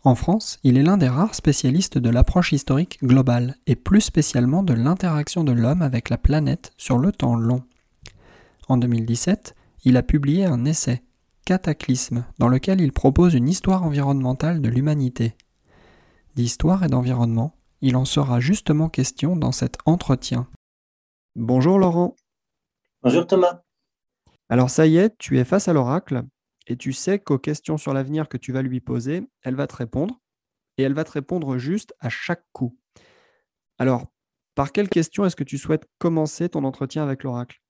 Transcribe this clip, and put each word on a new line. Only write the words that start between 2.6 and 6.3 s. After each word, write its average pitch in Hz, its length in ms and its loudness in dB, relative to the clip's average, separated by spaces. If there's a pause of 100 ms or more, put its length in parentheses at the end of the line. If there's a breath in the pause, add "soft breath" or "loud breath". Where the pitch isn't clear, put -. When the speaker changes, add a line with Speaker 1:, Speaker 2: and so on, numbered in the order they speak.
Speaker 1:
globale 127 540 2 (100)
et 123 80 2
plus 202 280 2
spécialement 139 600 0
de 175 100 0
l'interaction 151 720 0
de 147 80 2
l'homme 123 320 2
avec 127 280 -2
la 143 60 0
planète 151 600 0